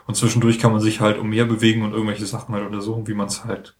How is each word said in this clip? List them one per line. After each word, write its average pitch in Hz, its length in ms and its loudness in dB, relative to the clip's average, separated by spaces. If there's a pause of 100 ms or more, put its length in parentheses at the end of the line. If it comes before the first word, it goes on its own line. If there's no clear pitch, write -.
Und 107 80 -4
zwischendurch 113 440 2
kann 113 140 4
man 107 80 2
sich 107 180 0
halt 107 180 2
umher 110 280 0
bewegen 113 380 2
und 107 100 -4
irgendwelche 107 320 -4
Sachen 110 280 -8
halt 104 120 -4
untersuchen, 104 420 -6
wie 107 60 -4
man's 101 320 -4
halt - 340 -10